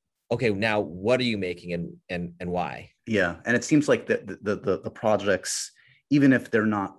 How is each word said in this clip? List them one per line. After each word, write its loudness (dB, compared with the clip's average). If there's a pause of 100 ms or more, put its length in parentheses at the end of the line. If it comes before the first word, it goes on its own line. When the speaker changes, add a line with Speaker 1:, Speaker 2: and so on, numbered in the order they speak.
(320)
Speaker 1:
"Okay, 0
now 0
what 0
are 0
you 0
making -6
and, -6 (120)
and, -6
and -6
why?" -6 (160)
Speaker 2:
Yeah, 0
and 2
it -2
seems 4
like 2
the, -2
the, -2
the, -2
the -10
projects, -2 (380)
even 6
if 0
they're 2
not 0